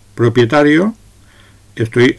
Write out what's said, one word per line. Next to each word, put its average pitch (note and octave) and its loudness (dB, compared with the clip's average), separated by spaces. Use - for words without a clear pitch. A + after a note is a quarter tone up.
propietario, D3 0
estoy A#2+ 0